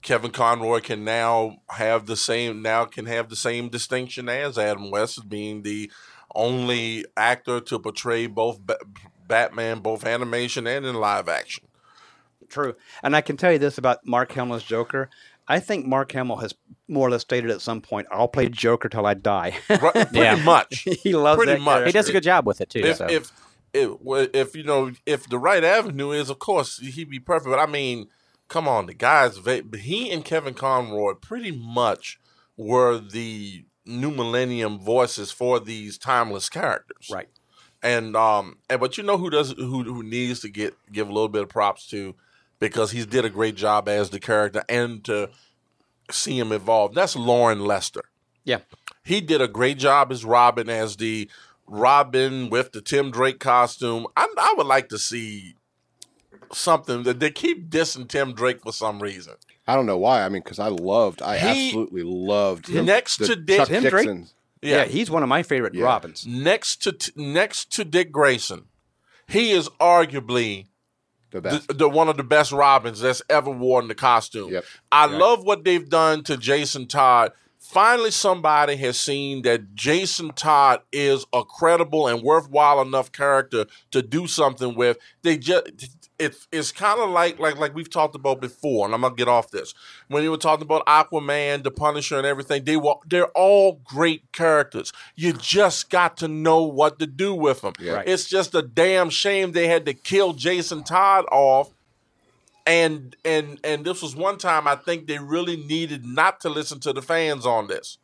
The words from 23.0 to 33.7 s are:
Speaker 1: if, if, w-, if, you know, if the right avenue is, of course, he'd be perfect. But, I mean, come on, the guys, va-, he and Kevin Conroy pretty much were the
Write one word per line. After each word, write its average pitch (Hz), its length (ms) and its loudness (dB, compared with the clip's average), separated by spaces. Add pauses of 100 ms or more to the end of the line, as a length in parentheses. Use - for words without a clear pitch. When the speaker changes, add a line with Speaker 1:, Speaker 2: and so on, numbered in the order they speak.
Speaker 1:
if, 160 260 -2 (400)
if, 135 160 2 (100)
w-, 131 340 0
if, 135 220 0
you 156 100 -14
know, 135 280 0 (140)
if 147 220 -2
the 123 100 -2
right 165 260 2
avenue 165 480 0
is, 147 180 -4
of 139 80 -8
course, 165 400 -4
he'd 135 320 -14
be 135 80 -12
perfect. 131 320 -2
But, 135 80 2
I 151 80 4
mean, 131 420 -6 (400)
come 160 200 -2
on, 110 180 2
the 87 80 -16
guys, 123 440 4
va-, 101 240 -2 (160)
he 190 320 -8
and 165 140 -8
Kevin 147 300 -4
Conroy 113 600 -2
pretty 233 380 -12
much 117 680 -2 (400)
were 120 400 2
the 104 680 -12 (220)